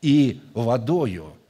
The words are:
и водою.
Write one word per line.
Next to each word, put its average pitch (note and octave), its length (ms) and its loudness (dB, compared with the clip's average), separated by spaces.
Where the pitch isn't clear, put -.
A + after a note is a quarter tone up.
и C#3+ 400 2
водою. A#2 800 -2